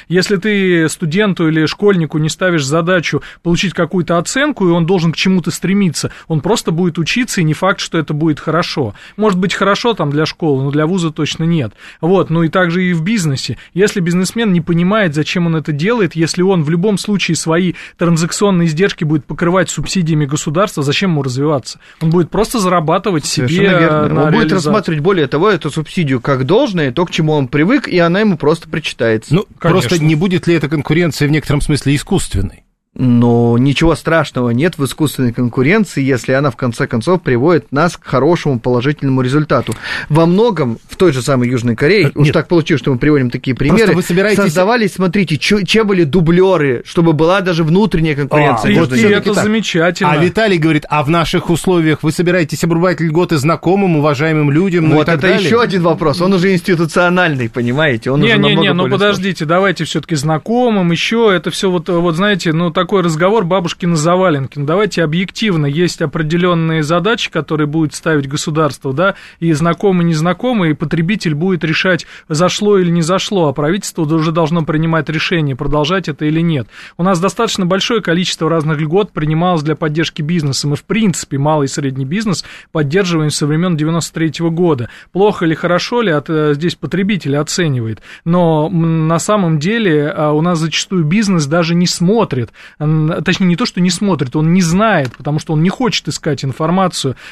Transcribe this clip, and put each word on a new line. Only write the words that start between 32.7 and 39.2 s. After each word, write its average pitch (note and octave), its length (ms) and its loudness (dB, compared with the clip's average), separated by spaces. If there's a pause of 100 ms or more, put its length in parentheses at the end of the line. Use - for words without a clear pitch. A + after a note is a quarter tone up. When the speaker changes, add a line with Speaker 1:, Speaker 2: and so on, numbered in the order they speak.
Speaker 2:
Но A#2+ 640 2
ничего C#3+ 380 2
страшного C#3+ 560 -2
нет C#3 260 0
в C#3+ 80 -2
искусственной C3 480 -2
конкуренции, C3+ 680 0
если C3 300 0
она, C#3 180 0
в - 60 -8
конце C3 320 -4
концов, E3+ 340 0
приводит C#3 480 0
нас D#3 260 0
к - 80 -20
хорошему C#3 540 0
положительному C3 640 0